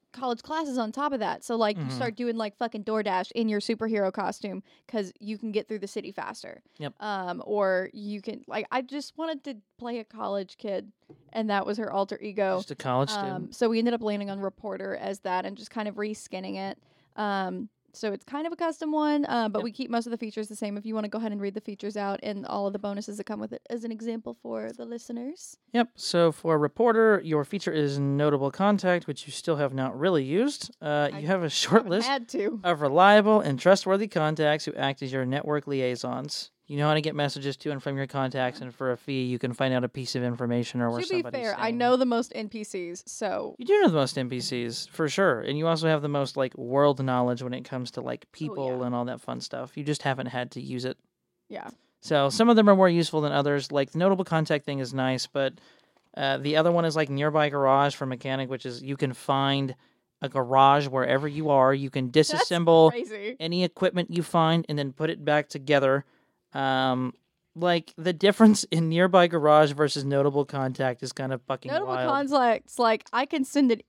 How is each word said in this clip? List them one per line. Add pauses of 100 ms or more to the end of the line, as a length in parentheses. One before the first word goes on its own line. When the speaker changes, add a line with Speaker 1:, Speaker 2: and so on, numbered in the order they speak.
(160)
Speaker 1:
college
classes
on
top
of
that.
So,
like,
you
Speaker 2:
Mm-hmm.
Speaker 1:
start
doing,
like,
fucking
DoorDash
in
your
superhero
costume (240)
'cause
you
can
get
through
the
city
faster. (180)
Speaker 2:
Yep.
Speaker 1:
Um,
or
you
can,
like,
I
just
wanted
to (200)
play
a
college
kid, (420)
and
that
was
her
alter
ego.
Speaker 2:
Just
a
college
student.
Speaker 1:
Um,
so
we
ended
up
landing
on
reporter
as
that
and
just
kind
of
reskinning
it. (360)
Um, (240)
so
it's
kind
of
a
custom
one,
uh,
but
Speaker 2:
Yep.
Speaker 1:
we
keep
most
of
the
features
the
same.
If
you
wanna
go
ahead
and
read
the
features
out
and
all
of
the
bonuses
that
come
with
it
as
an
example
for
the
listeners. (140)
Speaker 2:
Yep.
So
for
reporter,
your
feature
is
notable
contact,
which
you
still
have
not
really
used.
Uh,
Speaker 1:
I
Speaker 2:
you
have
a
short
Speaker 1:
haven't
Speaker 2:
list
Speaker 1:
had
to.
Speaker 2:
of
reliable
and
trustworthy
contacts
who
act
as
your
network
liaisons. (160)
You
know
how
to
get
messages
to
and
from
your
contacts,
Speaker 1:
Yeah.
Speaker 2:
and
for
a
fee,
you
can
find
out
a
piece
of
information
or
where
Speaker 1:
To
be
Speaker 2:
somebody's
Speaker 1:
fair,
I
Speaker 2:
staying.
Speaker 1:
know
the
most
N
P
Cs,
so
Speaker 2:
You
do
know
the
most
N
P
Cs,
for
sure.
And
you
also
have
the
most,
like,
world
knowledge
when
it
comes
to,
like,
Speaker 1:
Oh,
Speaker 2:
people
Speaker 1:
yeah.
Speaker 2:
and
all
that
fun
stuff.
You
just
haven't
had
to
use
it. (520)
Speaker 1:
Yeah. (320)
Speaker 2:
So
some
of
them
are
more
useful
than
others.
Like,
the
notable
contact
thing
is
nice,
but, (640)
uh,
the
other
one
is,
like,
nearby
garage
for
mechanic,
which
is
you
can
find (440)
a
garage
wherever
you
are.
You
can
Speaker 1:
That's
Speaker 2:
disassemble
Speaker 1:
crazy.
Speaker 2:
any
equipment
you
find
and
then
put
it
back
together. (480)
Um, (400)
like,
the
difference
in
nearby
garage
versus
notable
contact
is
kind
of
fucking
Speaker 1:
Notable
Speaker 2:
wild.
Speaker 1:
contacts,
like,
I
can
send
an